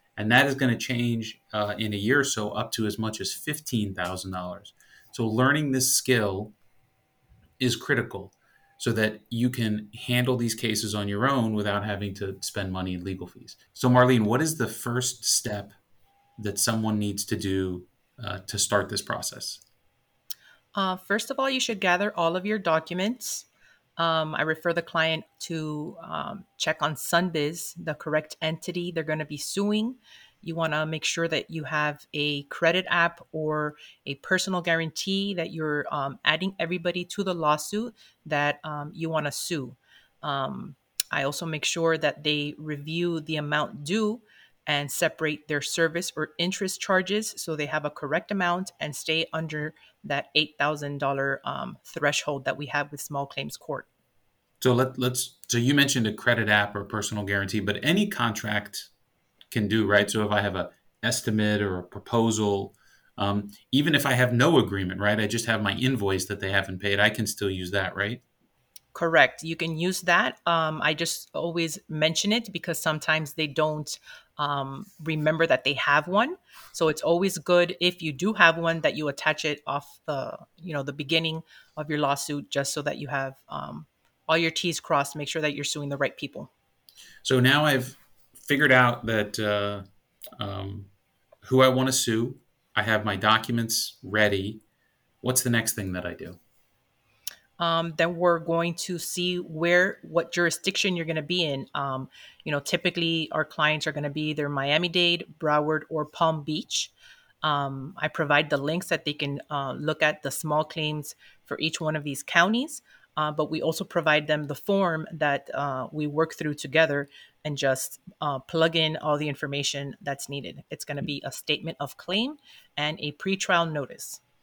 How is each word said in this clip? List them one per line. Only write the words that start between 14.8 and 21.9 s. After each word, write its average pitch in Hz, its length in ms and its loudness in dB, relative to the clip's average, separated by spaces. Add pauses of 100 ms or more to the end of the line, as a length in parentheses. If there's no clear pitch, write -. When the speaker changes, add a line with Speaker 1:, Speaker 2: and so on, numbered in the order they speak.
Speaker 1:
step 104 460 -2 (640)
that 104 220 -4
someone 110 400 2
needs 101 260 -2
to 110 100 -2
do, 95 500 -2 (380)
uh, 98 220 -8
to - 140 -4
start 98 300 0
this 101 120 -4
process? - 600 -8 (1120)
Speaker 2:
Uh, 190 200 0
first 202 360 -2
of 269 80 -4
all, 269 100 0
you 262 100 0
should 226 200 -2
gather 190 360 2